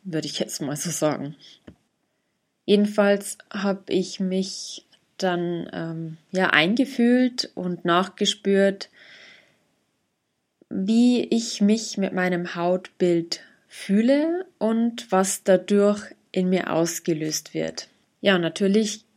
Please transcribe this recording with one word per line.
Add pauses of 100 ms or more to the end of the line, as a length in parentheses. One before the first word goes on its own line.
würde
ich
jetzt
mal
so
sagen. (1300)
Jedenfalls (120)
hab
ich
mich (320)
dann,
ähm, (140)
ja,
eingefühlt
und
nachgespürt, (1800)
wie
ich
mich
mit
meinem
Hautbild (280)
fühle (120)
und
was
dadurch (280)
in
mir
ausgelöst
wird. (320)
Ja,
natürlich (120)